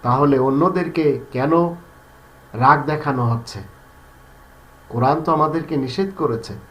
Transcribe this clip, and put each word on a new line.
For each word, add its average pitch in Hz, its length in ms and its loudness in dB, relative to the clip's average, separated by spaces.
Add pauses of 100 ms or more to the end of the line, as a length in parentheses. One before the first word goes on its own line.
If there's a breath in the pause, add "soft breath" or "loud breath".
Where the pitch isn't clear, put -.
তাহলে 135 360 2
অন্যদেরকে 147 800 0 (120)
কেন 160 360 2 (840)
রাগ 135 340 4
দেখানো 143 400 -2
হচ্ছে? 117 320 -4 (1300)
কোরআন 135 360 0
তো 170 80 2
আমাদেরকে 156 440 0
নিষেধ 139 400 -2
করেছে। 120 380 -4 (160)